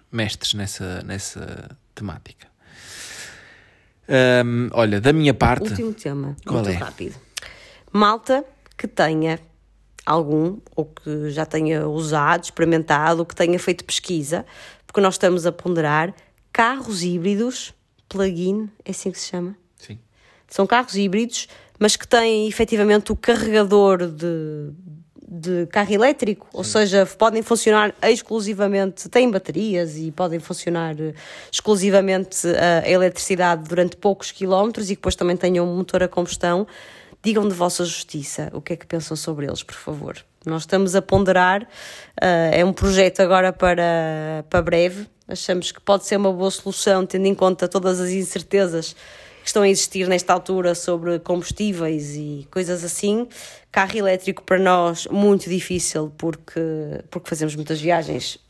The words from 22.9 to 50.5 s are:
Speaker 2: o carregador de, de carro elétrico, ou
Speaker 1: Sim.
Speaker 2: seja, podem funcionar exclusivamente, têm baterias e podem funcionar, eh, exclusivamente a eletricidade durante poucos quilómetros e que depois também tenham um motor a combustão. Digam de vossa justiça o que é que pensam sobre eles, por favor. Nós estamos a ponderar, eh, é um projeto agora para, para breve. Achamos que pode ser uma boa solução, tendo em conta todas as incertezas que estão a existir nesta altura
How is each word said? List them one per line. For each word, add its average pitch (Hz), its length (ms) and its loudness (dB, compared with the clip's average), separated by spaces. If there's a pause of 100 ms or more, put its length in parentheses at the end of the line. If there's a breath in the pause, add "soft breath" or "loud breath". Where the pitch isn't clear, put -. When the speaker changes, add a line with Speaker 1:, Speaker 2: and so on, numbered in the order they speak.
Speaker 2:
o 208 40 0
carregador 208 920 4
de, 156 640 -6 (560)
de 175 400 -4
carro 208 260 0
elétrico, 220 600 2
ou - 100 -8
Speaker 1:
Sim. - 80 -6
Speaker 2:
seja, 196 340 4
podem 220 360 2
funcionar 214 640 2
exclusivamente, 202 1080 0
têm 247 220 4
baterias 175 640 -2
e 160 140 -6
podem 170 280 -4
funcionar, 165 600 -6
eh, 156 140 -6 (380 loud breath)
exclusivamente 190 960 2
a 170 400 2
eletricidade 180 800 2
durante 175 280 0
poucos - 360 -2
quilómetros 196 600 0
e 202 40 -2
que - 40 -12
depois - 160 -2
também 180 220 0
tenham 180 300 2
um 175 100 -2
motor 180 260 0
a 180 60 2
combustão. 180 580 -2 (580 loud breath)
Digam 208 220 2
de 190 80 0
vossa 175 300 0
justiça 151 680 -8
o 147 80 -10
que 170 120 -10
é - 20 -4
que - 100 -16
pensam 160 300 -6
sobre 151 320 -6
eles, - 160 -8
por - 120 -18
favor. 147 420 -12 (280)
Nós 160 180 -4
estamos 190 300 0
a 190 80 4
ponderar, 190 640 2 (560 loud breath)
eh, 165 380 4
é 175 60 4
um 185 80 2
projeto 190 480 2
agora 185 320 4
para, 160 960 0
para 175 120 4
breve. 175 460 0 (180)
Achamos 180 460 -4
que - 80 -20
pode - 260 2
ser 202 120 0
uma 196 160 2
boa 185 180 0
solução, 190 540 0
tendo 190 200 -2
em 196 80 4
conta 185 340 2
todas 185 340 0
as 180 80 -2
incertezas 180 840 -2 (480 loud breath)
que - 60 -10
estão 208 160 2
a 196 60 6
existir 185 400 0
nesta 180 240 2
altura 180 420 0